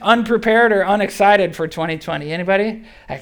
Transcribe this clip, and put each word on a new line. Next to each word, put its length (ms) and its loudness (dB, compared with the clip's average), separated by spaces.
unprepared 680 2
or 100 2
unexcited 720 2
for 120 -6
twenty 320 -6
twenty? 340 -8
Anybody? 500 -2
I, 140 -12